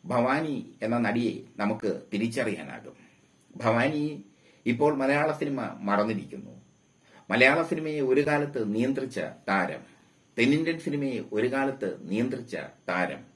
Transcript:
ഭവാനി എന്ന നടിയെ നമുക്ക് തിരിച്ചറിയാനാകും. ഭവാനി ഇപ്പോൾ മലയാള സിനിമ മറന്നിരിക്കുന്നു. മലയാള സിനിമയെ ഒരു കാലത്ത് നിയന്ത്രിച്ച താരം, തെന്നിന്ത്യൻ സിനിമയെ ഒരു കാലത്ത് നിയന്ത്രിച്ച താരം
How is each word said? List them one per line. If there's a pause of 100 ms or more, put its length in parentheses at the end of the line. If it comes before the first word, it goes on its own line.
ഭവാനി
എന്ന
നടിയെ (180)
നമുക്ക് (120)
തിരിച്ചറിയാനാകും. (640)
ഭവാനി (420)
ഇപ്പോൾ
മലയാള
സിനിമ
മറന്നിരിക്കുന്നു. (680)
മലയാള
സിനിമയെ
ഒരു
കാലത്ത്
നിയന്ത്രിച്ച
താരം, (600)
തെന്നിന്ത്യൻ
സിനിമയെ (120)
ഒരു
കാലത്ത്
നിയന്ത്രിച്ച (340)
താരം (100)